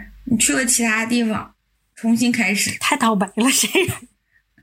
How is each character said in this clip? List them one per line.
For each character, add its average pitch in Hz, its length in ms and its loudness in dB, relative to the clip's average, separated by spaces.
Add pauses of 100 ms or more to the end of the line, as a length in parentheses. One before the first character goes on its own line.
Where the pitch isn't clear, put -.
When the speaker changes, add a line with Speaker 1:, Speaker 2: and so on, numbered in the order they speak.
(260)
Speaker 1:
你 226 120 2
去 254 140 2
个 262 120 0
其 240 200 0
他 220 200 0
地 233 200 0
方， 214 280 -6 (440)
重 226 200 2
新 240 140 2
开 208 240 0
始。 - 240 -2
Speaker 2:
太 - 180 0
倒 226 200 2
霉 196 100 0
了， 226 240 0
这 320 360 0
个。 - 80 -4 (680)